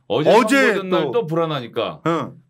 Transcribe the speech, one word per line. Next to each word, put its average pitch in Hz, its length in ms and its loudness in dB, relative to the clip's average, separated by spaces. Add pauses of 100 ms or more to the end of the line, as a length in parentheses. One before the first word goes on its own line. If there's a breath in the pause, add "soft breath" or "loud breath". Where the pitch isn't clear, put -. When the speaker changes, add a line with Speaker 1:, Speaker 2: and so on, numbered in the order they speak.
Speaker 1:
어제 151 220 2
Speaker 2:
어제 233 260 4 (180)
Speaker 1:
선거했던 190 140 -4
날 185 160 0
Speaker 2:
또 208 80 -4
Speaker 1:
또 226 140 -2
불안하니까 127 800 -4
Speaker 2:
응. 156 260 -2 (160)